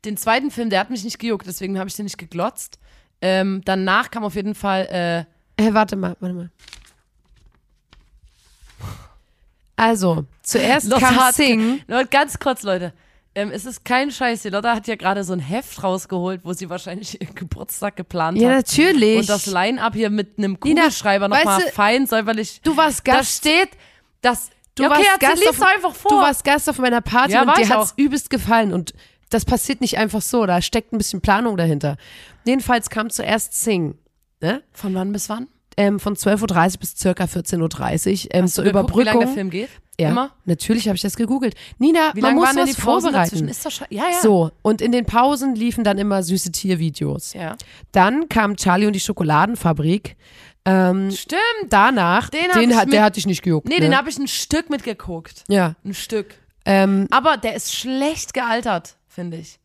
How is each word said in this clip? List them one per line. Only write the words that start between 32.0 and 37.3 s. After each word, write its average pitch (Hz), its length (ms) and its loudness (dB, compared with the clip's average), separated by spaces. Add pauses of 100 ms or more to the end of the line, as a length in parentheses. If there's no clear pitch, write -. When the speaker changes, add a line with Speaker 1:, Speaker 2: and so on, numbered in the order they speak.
Speaker 2:
Jedenfalls 247 440 0
kam 220 200 -4
zuerst - 520 -4
Sing, 180 360 -2 (440)
ne? 208 300 -4
Speaker 1:
Von 190 220 -8
wann 185 180 -4
bis 202 160 -6
wann? 226 200 -8 (280)
Speaker 2:
Ähm, 202 240 2
von 202 160 -4
zwölf 208 260 0
Uhr 226 60 -2
dreißig 180 320 2
bis - 180 -12
circa 180 300 0
vierzehn 170 340 -4